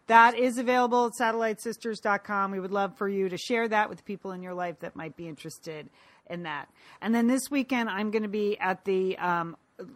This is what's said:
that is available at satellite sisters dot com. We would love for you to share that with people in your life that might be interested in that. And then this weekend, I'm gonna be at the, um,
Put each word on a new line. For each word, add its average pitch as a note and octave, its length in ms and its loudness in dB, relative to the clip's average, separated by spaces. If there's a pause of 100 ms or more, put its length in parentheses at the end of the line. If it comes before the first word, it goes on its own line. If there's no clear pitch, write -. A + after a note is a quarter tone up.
that A#3 300 10
is A#3+ 200 2
available B3 500 4
at A3 80 -6
satellite A3+ 460 0
sisters A3+ 380 -8
dot G3+ 240 0
com. G3 280 -2
We G3 80 -6
would F#3 120 -6
love G3 260 -2
for G3+ 100 -2
you G3 220 0
to F3 80 -6
share A#3 300 -2
that G#3+ 220 0
with - 160 -16
people G3 260 -10
in F3+ 100 -12
your F3+ 120 -10
life F3 260 -6
that - 160 -12
might D#3+ 200 -10
be E3+ 120 -12
interested D#3 640 -14 (400)
in F3 140 -8
that. D3 260 -8 (320)
And G#3 120 0
then A#3 140 4
this B3+ 240 2
weekend, B3 380 0
I'm G3+ 220 -2
gonna G#3+ 180 0
be G#3 300 -2
at F#3 260 -2
the, F#3+ 320 0
um, E3+ 400 -2 (380)